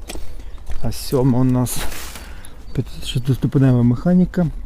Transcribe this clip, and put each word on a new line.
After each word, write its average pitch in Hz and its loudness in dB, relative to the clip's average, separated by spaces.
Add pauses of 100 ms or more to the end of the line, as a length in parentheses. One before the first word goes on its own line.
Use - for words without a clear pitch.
(840)
А 113 4
сьома 127 2
у 131 4
нас 123 2 (960)
п'яти-, - -6
шестиступенева 127 2
механіка. 175 2 (180)